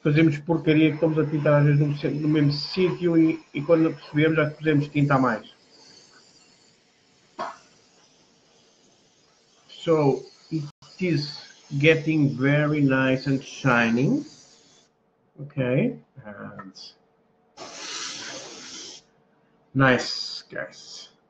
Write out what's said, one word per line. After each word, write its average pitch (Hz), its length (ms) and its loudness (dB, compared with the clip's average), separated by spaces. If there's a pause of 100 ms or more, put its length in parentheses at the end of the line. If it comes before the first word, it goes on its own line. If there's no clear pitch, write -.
Fazemos 151 360 4
porcaria 156 520 2
que 143 40 -4
estamos 156 240 0
a 151 60 2
pintar 147 360 2
às 143 40 4
vezes 147 160 4
no, 147 300 -2 (100)
no 151 80 -2
mesmo 147 240 4
sítio 170 680 0
e, 160 240 2 (100)
e 147 80 -6
quando 160 320 2
percebemos 156 440 0
já 147 140 2
pusemos 147 380 0
tinta 143 260 0
a 131 40 2
mais. 123 360 -2 (4000)
So, 147 560 0 (260)
it 156 160 -6 (340)
is 156 380 -2 (400)
getting 151 580 2
very 147 440 0
nice 131 480 2
and 135 120 0
shining. 127 840 0 (1160)
Okay. 143 560 -2 (260)
And 101 480 -18 (3000)
nice, - 760 0
guys. - 600 -16 (200)